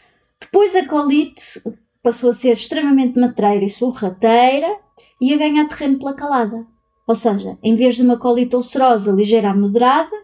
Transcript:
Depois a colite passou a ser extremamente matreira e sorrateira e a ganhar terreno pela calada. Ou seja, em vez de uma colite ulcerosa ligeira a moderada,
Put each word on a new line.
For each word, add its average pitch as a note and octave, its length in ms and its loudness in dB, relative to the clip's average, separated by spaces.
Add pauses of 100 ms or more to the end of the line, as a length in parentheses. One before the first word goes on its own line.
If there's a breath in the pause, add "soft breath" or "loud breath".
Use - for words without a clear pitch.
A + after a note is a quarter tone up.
(420 soft breath)
Depois G4 340 0
a F4+ 120 2
colite D4 760 -2 (400)
passou A#3+ 300 0
a - 20 -2
ser A#3+ 200 0
extremamente C4+ 680 0
matreira G#3 440 0
e G3+ 60 -2
sorrateira B3 1080 0 (420 soft breath)
e C4 100 0
a D4 60 2
ganhar D4+ 300 0
terreno C4+ 320 -2
pela C#4 160 -8
calada. A#3 500 -4 (400)
Ou A#3 80 0
seja, G3 480 -4
em A3+ 140 2
vez B3 180 2
de A#3 80 -2
uma B3 160 4
colite B3 380 0
ulcerosa A#3+ 560 0
ligeira G#3 400 2
a G3 40 -2
moderada, B3 680 0